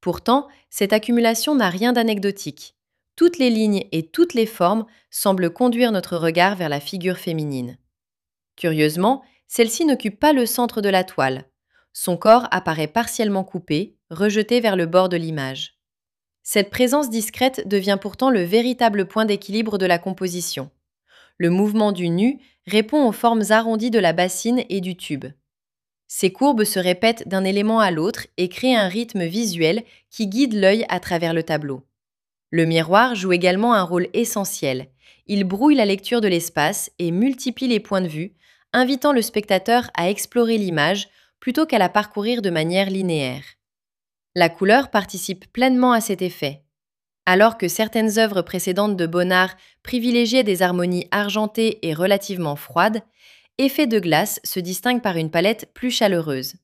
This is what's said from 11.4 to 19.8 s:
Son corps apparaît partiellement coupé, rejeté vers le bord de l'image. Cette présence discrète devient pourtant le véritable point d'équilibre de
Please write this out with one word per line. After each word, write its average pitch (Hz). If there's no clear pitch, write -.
Son 175
corps 233
apparaît 160
partiellement 214
coupé, 185
rejeté 208
vers 220
le 170
bord 185
de 180
l'image. 143
Cette 202
présence 254
discrète 226
devient 196
pourtant 254
le 214
véritable 220
point 220
d'équilibre 208
de 185